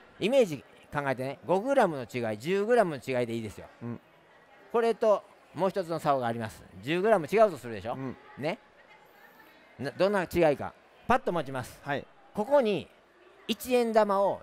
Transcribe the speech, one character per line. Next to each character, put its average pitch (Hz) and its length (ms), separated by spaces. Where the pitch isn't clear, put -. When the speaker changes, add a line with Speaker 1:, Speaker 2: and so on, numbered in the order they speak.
Speaker 1:
イ 190 80
メ 262 140
ー - 20
ジ 151 180
考 147 160
え 131 80
て 127 60
ね、 135 220
五 175 160
グ 269 140
ラ 233 140
ム 156 80
の 131 60
違 113 320
い、 104 40
十 190 260
グ 240 120
ラ 220 80
ム 151 180
の 127 180
違 - 40
い - 20
で 113 80
い 117 40
い 117 40
で 107 80
す - 80
よ。 80 80
Speaker 2:
う 117 40
ん。 120 140
Speaker 1:
こ 233 80
れ 233 140
と 208 300
も 160 120
う 190 40
一 190 140
つ 160 40
の 165 100
竿 143 220
が 120 60
あ 117 60
り 117 60
ま 110 120
す。 - 120
十 160 200
グ 220 80
ラ 208 80
ム 151 80
違 202 140
う 214 100
と 156 60
す 123 100
る 113 80
で 98 80
し 110 60
ょ？ 127 60
Speaker 2:
う - 20
ん。 131 200
Speaker 1:
ね。 160 200
な-、 135 140
ど 185 160
ん 208 40
な 196 100
違 165 300
い 127 40
か。 101 160
パ 180 80
ッ - 40
と - 120
持 170 120
ち 135 80
ま 127 120
す。 - 180
Speaker 2:
は 143 140
い。 - 100
Speaker 1:
こ 208 100
こ 285 160
に 202 280
一 240 260
円 233 180
玉 208 280
を 170 220